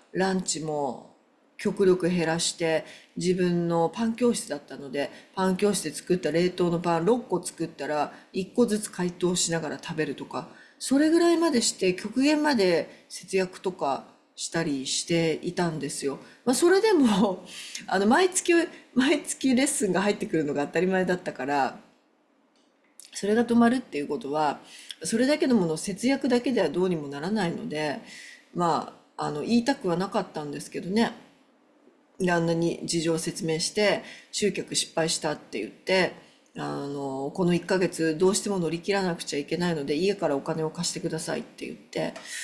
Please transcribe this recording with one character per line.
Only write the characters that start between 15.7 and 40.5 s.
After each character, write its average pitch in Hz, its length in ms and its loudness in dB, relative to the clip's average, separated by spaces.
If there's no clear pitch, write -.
で 139 100 -6
す - 160 -8
よ。 135 140 -4
ま 240 60 2
あ、 254 40 4
そ 349 140 4
れ 381 100 6
で 440 140 4
も、 208 500 4
<laughs> - 220 -14
あ 190 100 0
の、 196 80 2
毎 339 240 6
月、 - 240 0
毎 262 300 2
月 - 320 0
レ 262 80 4
ッ 294 40 2
ス 226 200 -2
ン 180 40 0
が 185 120 2
入 208 100 2
っ 214 40 -2
て - 100 -4
く 165 100 0
る 156 60 2
の 143 100 -2
が 143 140 0
当 - 60 -14
た 165 60 2
り 180 60 2
前 185 200 2
だ 180 100 2
っ - 20 -8
た 156 160 -8
か 131 140 -8
ら、 139 320 0
そ - 120 -8
れ 208 80 2
が 233 120 4
止 233 100 0
ま 233 120 8
る 254 100 4
っ - 20 -2
て - 180 -8
い 147 40 -2
う 143 60 -6
こ 143 120 -4
と 131 120 -6
は、 147 300 0
そ 220 140 -2
れ 254 80 4
だ 302 140 2
け 320 80 2
の 247 80 4
も 180 100 4
の 160 80 0
を 160 40 -2
節 202 300 -4
約 277 220 0
だ 247 100 4
け 262 120 0
で 226 100 2
は 160 80 2
ど 175 140 0
う 185 60 2
に 175 60 0
も 147 120 -6
な 143 120 -10
ら 175 120 -4
な 208 160 0
い 165 40 0
の - 160 -8
で、 147 320 -4
ま 165 420 0
あ、 151 80 -4
あ 151 60 -4
の、 147 100 -6
言 233 160 2
い 233 80 2
た 285 80 0
く 202 140 -4
は 170 100 2
な 190 100 -2
か 202 120 -2
っ 185 120 -4
た 156 120 -8
ん 147 80 -8
で 147 100 -8
す - 80 -14
け - 120 -8
ど 175 100 -8
ね。 226 220 2
旦 175 260 2
那 165 80 2
に 165 300 0
事 165 180 -2
情 165 120 0
を 160 40 0
説 165 280 -6
明 160 140 0
し - 120 -4
て、 208 320 0
集 202 200 0
客 - 240 -8
失 - 180 -4
敗 160 160 0
し - 100 -2
た 151 120 -4
っ 151 60 -6
て - 220 -12
言 104 100 -6
っ - 20 -16
て、 - 420 0
あ 143 300 -6
の、 139 480 -6
こ 185 100 2
の 175 80 4
一 170 120 0
ヶ 190 120 2
月 165 400 0
ど 185 120 6
う 208 60 2
し - 60 0
て 208 80 -4
も 196 80 -2
乗 165 120 0
り 170 100 -4
切 196 140 -2
ら 196 100 2
な 175 120 0
く - 80 -12
ち - 120 -8
ゃ 147 40 0
い 143 60 -4
け 160 120 -4
な 175 120 0
い 165 60 0
の 143 100 -4
で、 147 100 0
家 190 200 0
か 170 120 -2
ら 143 80 2
お 139 60 -2
金 160 220 -2